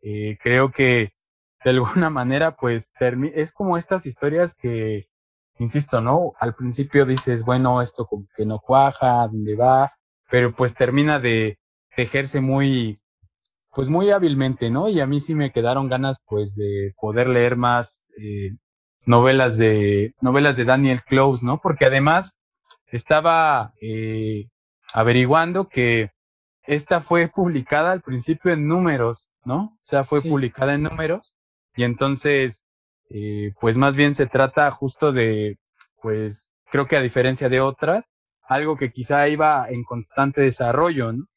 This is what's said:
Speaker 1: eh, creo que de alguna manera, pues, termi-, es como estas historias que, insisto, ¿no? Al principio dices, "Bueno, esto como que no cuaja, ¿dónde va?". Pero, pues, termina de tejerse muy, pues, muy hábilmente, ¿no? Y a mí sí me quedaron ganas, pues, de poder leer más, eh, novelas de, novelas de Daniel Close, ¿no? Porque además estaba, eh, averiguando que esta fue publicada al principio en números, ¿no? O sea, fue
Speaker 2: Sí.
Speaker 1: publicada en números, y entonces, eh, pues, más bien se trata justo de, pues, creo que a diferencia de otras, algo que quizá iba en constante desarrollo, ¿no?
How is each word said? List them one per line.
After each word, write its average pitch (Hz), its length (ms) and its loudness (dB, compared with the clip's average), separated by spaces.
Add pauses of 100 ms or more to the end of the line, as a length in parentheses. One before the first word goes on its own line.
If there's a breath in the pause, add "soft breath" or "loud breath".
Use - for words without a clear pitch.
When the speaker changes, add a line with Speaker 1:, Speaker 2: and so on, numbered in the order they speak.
Speaker 1:
eh, 107 400 -8
creo 127 300 2
que 123 380 2 (540)
de 127 60 4
alguna 131 400 2
manera, 143 460 -2
pues, 117 440 -4
termi-, 127 340 -2
es 156 180 -4
como 180 260 -2
estas 180 280 -4
historias 151 480 -2
que, 110 540 -6 (500)
insisto, 123 420 -2
¿no? 135 400 0
Al 113 140 -2
principio 135 520 0
dices, 127 380 -2
"Bueno, 123 380 2
esto 120 240 -6
como 101 200 -10 (100)
que 107 100 -4
no 107 140 -4
cuaja, 131 680 2
¿dónde 107 280 -6
va?". 131 360 2 (380)
Pero, 123 240 2
pues, 123 200 -2
termina 143 460 2
de 113 380 0 (380)
tejerse 135 440 -2
muy, 131 600 0 (720)
pues, 135 160 -4
muy 180 220 2
hábilmente, 135 600 0
¿no? 151 180 -2
Y 185 120 0
a 135 60 -2
mí 143 140 -2
sí 160 140 -6
me 143 180 -2
quedaron 127 360 -2
ganas, 131 380 -4
pues, 104 300 -4
de 101 440 -4
poder 113 280 -2
leer 120 280 2
más, 120 540 -2 (100)
eh, 101 320 -8 (540)
novelas 123 520 4
de, 107 600 2
novelas 135 360 2
de 123 80 -2
Daniel 131 400 2
Close, 135 400 2
¿no? 127 160 -2
Porque 147 260 2
además 151 500 2 (520)
estaba, 151 920 0
eh, 110 680 -6 (440)
averiguando 147 760 2
que 117 420 0 (540)
esta 151 380 -2
fue 170 260 2
publicada 165 640 0
al 185 100 -4
principio 151 500 -2
en 151 160 0
números, 147 640 0 (140)
¿no? 135 140 -4 (180)
O - 60 -20
sea, 139 220 -2
fue 143 180 0
Speaker 2:
Sí. 156 80 -6
Speaker 1:
publicada 135 440 -2
en 147 100 -2
números, 160 500 -6 (420)
y 123 80 0
entonces, 135 800 -2 (460)
eh, 104 500 -6
pues, 117 160 2
más 139 200 2
bien 143 180 2
se 135 120 0
trata 135 440 2
justo 139 420 -2
de, 107 460 -2 (440)
pues, 107 500 -8 (180)
creo 143 160 0
que 151 100 0
a 143 40 4
diferencia 127 480 0
de 127 120 2
otras, 147 440 -2 (380)
algo 147 340 -2
que 135 160 -6
quizá 143 360 0
iba 151 420 0
en 120 140 -8
constante 135 580 -2
desarrollo, 131 720 0
¿no? 131 120 -8 (120)